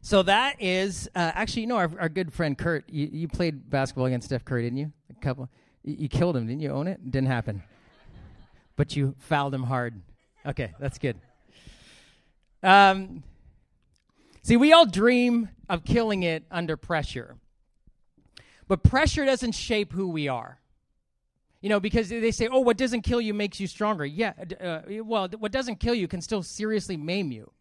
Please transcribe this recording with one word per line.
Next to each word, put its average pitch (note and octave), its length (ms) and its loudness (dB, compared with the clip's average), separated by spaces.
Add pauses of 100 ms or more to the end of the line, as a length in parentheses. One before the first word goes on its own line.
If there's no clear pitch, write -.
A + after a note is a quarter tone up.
So G3 220 4
that A3+ 360 2
is, F#3 560 -2
uh, E3+ 200 0
actually, A3 260 -4
you A3 60 -4
know, A#3+ 100 0
our, F3 220 0
our E3 100 0
good E3 240 -4
friend D3+ 240 -2
Kurt, E3 320 -4
you, D3 220 -4
you D#3+ 160 -6
played D3+ 420 -4
basketball C3+ 360 -2
against B2+ 240 -4
Steph B2 140 -4
Curry, A#2+ 200 -4
didn't A#2+ 160 -4
you? D3+ 120 -6 (200)
A - 100 -20
couple. C3 260 -6 (360)
You, D3 160 -8
you D3+ 100 -4
killed F3 260 0
him, A#2 120 -2
didn't C#3 160 -6
you? C#3+ 80 -4
Own C#3+ 160 -4
it? D#3 240 -8
Didn't C3 160 0
happen. A2+ 340 -4 (1120)
But D3 200 -2
you C3+ 240 0
fouled C#3+ 340 0
him C3 80 -4
hard. A#2+ 400 -4 (420)
Okay, C3+ 360 -6
that's C#3 180 -6
good. A#2 200 -4 (1500)
Um, F#3+ 580 6 (1200)
see, A#3 160 6
we D4 160 8
all E4 140 10
dream A#3 640 2 (200)
of E3+ 140 -2
killing G#3+ 400 0
it D#3+ 260 -2
under E3+ 280 -4
pressure. - 580 -6 (1300)
But F#3+ 140 -2
pressure D4 420 4
doesn't B3+ 280 2
shape G#3+ 420 -4
who F#3+ 140 -4
we D#3 200 -2
are. B2 320 -6 (1000)
You G3 80 -6
know, G#3+ 100 2
because G#3+ 300 0
they A3+ 220 0
say, A3+ 160 -2
"Oh, C4 140 4
what A#3+ 140 4
doesn't A#3+ 280 -2
kill A#3+ 180 2
you G#3+ 140 -2
makes G#3 240 -4
you G3 80 -4
stronger." G#3 360 -2
Yeah, E3 300 -4 (100)
d-, F3 120 -12
uh, F3 480 -8
well, G#3+ 260 -2
th-, G#3+ 100 -12
what G#3+ 120 -4
doesn't B3 240 -4
kill A#3 180 0
you G3 140 0
can F3+ 140 -6
still G3+ 200 -4
seriously G3+ 560 -4
maim E3 340 -4
you. A2 300 -14